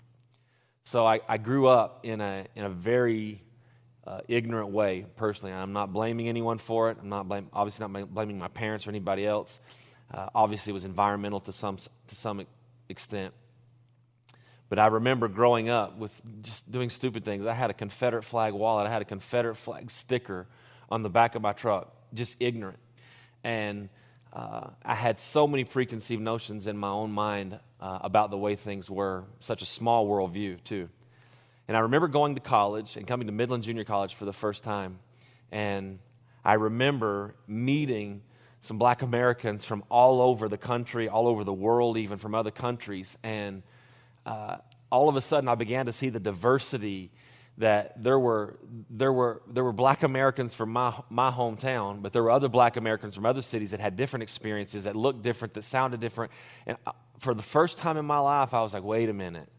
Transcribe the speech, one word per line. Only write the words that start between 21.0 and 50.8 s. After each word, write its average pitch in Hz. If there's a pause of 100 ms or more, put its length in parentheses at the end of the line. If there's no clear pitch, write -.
the 107
back 117
of 107
my 104
truck, 101 (200)
just 117
ignorant. 113 (680)
And, 104 (420)
uh, 55 (160)
I 120
had 110
so 151
many 139
preconceived 117
notions 110
in 104
my 101
own 107
mind, 104 (220)
uh, 92
about 104
the 98
way 104
things 98
were, 95 (160)
such 110
a 90
small 117
worldview, 95
too. 95 (800)
And 110
I 113
remember 139
going 147
to 131
college 107
and 98
coming 123
to 104
Midland 120
Junior 113
College 98
for -
the 101
first 104
time. 98 (540)
And 98 (440)
I 104
remember 110 (120)
meeting 113 (380)
some 110
black 120
Americans 120
from 104
all 127
over 117
the 101
country, 120
all 110
over 107
the 98
world, 113
even 101
from 107
other 110
countries. 104
And, 104 (600)
uh, 107 (340)
all 131
of 143
a 135
sudden, 135
I 120
began 120
to 117
see 135
the 113
diversity 101 (480)
that 107
there 127
were, 113 (320)
there 127
were, 123
there 123
were 123
black 127
Americans 131
from 110
my, 123 (160)